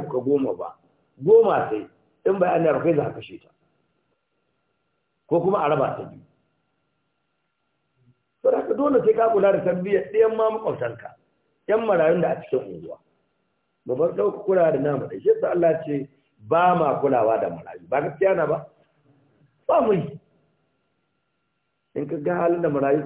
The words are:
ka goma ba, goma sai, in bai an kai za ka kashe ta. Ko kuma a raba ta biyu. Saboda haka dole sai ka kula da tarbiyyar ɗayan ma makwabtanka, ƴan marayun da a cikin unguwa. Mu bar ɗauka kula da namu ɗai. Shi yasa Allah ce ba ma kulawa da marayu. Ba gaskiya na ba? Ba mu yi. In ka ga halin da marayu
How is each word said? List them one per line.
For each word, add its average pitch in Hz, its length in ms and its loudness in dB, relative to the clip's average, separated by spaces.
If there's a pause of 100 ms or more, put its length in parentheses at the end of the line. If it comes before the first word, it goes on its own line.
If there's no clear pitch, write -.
ka 127 120 -4
goma 131 360 0
ba, 87 200 -12 (480)
goma 196 460 6
sai, 107 200 -8 (360)
in 196 140 0
bai 175 160 2
an 156 280 0
kai 160 120 2
za 143 80 0
ka - 160 -6
kashe - 220 -18
ta. - 80 -20 (1800)
Ko 170 140 0
kuma 190 180 0
a 151 100 0
raba 139 280 0
ta - 60 -12
biyu. - 180 -20 (2250)
Saboda - 200 2
haka - 120 -4
dole 269 300 2
sai 220 100 4
ka 226 200 2
kula 196 180 4
da 190 80 2
tarbiyyar 185 440 -2 (100)
ɗayan 220 220 2
ma 220 140 0
makwabtanka, 135 640 -8 (520)
ƴan 226 180 0
marayun 170 360 2
da 156 100 0
a - 100 -8
cikin - 180 -4 (200)
unguwa. - 180 -16 (880)
Mu 127 100 -4
bar 160 200 0
ɗauka 196 300 -2
kula 175 260 4
da 135 80 0
namu 143 280 -2
ɗai. - 140 -12
Shi - 80 -2
yasa 180 220 2
Allah 165 340 2
ce 143 220 -6 (320)
ba 175 360 2
ma 151 260 0
kulawa 117 400 2
da 92 80 -2
marayu. - 400 -16
Ba 139 120 0
gaskiya 185 340 0
na 165 100 0
ba? 156 220 -4 (1000)
Ba 320 140 4
mu 220 120 2
yi. 156 260 -4 (1800)
In 147 120 -6
ka 160 100 -8
ga 175 180 -4
halin 170 260 0
da 165 80 0
marayu 139 360 0